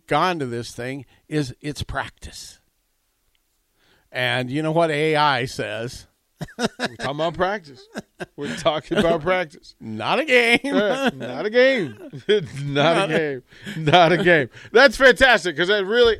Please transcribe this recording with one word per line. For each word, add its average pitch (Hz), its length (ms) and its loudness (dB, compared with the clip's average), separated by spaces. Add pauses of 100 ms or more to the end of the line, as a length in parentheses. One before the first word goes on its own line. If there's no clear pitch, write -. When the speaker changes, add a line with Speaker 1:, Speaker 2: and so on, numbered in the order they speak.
Speaker 1:
gone 170 340 0
to 139 60 -6
this 117 280 -8
thing 127 320 -10 (220)
is 147 340 -6
it's 147 220 -10
practice. - 760 -12 (1500)
And 127 380 -4
you 143 120 -4
know 156 100 -2
what 165 200 0
A 151 240 0
I 143 300 2
says? 113 600 -8 (340)
<laughs> - 180 -16
Speaker 2:
We're 233 100 -2 (280)
talking 220 140 -8
about 156 240 -4
practice. 180 540 -6 (500)
We're 143 180 -8
talking 151 440 -2
about 165 220 2
practice. 180 580 -4
Speaker 1:
Not 127 400 -4
a 311 60 -2
game. 240 380 2
Speaker 2:
Uh, 277 520 0
not 127 300 -8
a 214 40 -6
game. 233 480 2 (300)
<laughs> - 0 -
Not 143 680 0
Speaker 1:
Not 170 160 0
Speaker 2:
a 160 40 0
Speaker 1:
a - 20 2
Speaker 2:
game. 143 260 -4 (340)
Not 160 360 6
a 180 100 0
game. 160 260 4 (220)
That's 254 240 6
fantastic, 240 600 4
'cause 175 120 0
I 208 100 2
really, 220 400 2